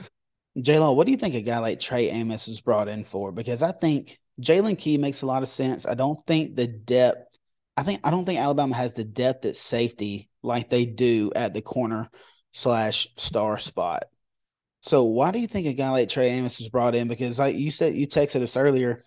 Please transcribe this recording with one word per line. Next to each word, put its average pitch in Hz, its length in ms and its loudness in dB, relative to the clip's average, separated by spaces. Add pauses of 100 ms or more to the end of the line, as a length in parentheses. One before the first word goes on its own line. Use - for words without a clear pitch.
(600)
J-Law, 147 340 4
what 151 120 6
do 262 60 2
you 269 60 4
think 170 180 -2
a 113 60 -2
guy 117 160 -2
like 113 240 -2
Trey 120 280 0
Amos 113 380 -4
was 107 140 -10
brought 107 260 0
in 107 160 -6
for? 98 300 -8
Because 120 280 -6
I 170 120 0
think - 460 -2 (200)
Jalen 185 400 2
Key 151 180 0
makes 143 240 -2
a 139 40 -6
lot 131 180 0
of 123 60 -4
sense. 131 360 -2
I - 100 -2
don't 135 300 -2
think 160 300 0
the 123 100 0
depth, 120 720 0 (380)
I - 80 -2
think, 196 220 -2
I 143 40 2
don't 175 160 0
think 175 140 -2
Alabama 139 340 0
has 123 200 -2
the 113 100 -6
depth 127 400 -2
at 107 140 -2
safety 104 720 -2 (140)
like 117 260 -2
they 120 160 2
do 113 500 2
at 113 180 -2
the 110 80 -6
corner 113 480 -4 (440)
slash 113 640 0
star 107 400 -2
spot. - 480 -4 (760)
So 139 220 4
why 123 280 2
do 226 80 -2
you 233 80 -4
think 180 200 -2
a 135 60 -2
guy 135 160 -2
like 127 180 2
Trey 127 220 2
Amos 123 300 -2
was 113 100 -10
brought 120 260 2
in? 120 140 0
Because 120 280 -4
like 139 200 0
you 143 120 -2
said, 160 240 0
you 139 140 -2
texted 143 340 0
us 117 140 0
earlier, 127 500 2